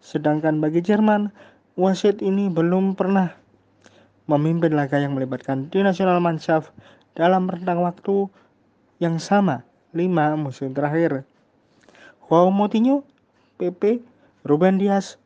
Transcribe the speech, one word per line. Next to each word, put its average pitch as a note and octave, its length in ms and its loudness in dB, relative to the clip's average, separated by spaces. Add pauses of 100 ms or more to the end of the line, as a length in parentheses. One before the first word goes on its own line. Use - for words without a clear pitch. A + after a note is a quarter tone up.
Sedangkan D3+ 560 -2
bagi D#3 240 0
Jerman, G#3 480 2 (480)
wasit F#3+ 400 2
ini G3 320 -2
belum F3+ 420 0
pernah F#3+ 400 0 (920)
memimpin D#3 480 0
laga C#3+ 240 0
yang C#3 160 -2
melibatkan C3+ 560 -6
tim G3 160 0
nasional F3+ 340 2
Mannschaft D#3+ 480 -2 (460)
dalam F#3 320 2
rentang F3 340 -4
waktu G3 460 -2 (720)
yang E3 180 -2
sama, E3 460 0 (320)
lima E3 400 0
musim C3+ 400 -8
terakhir. D3 500 -2 (1000)
Joao F3 240 4
Moutinho, A3+ 560 0 (480)
Pepe, G3+ 480 -2 (400)
Ruben E3 320 2
Dias G3 400 0 (100)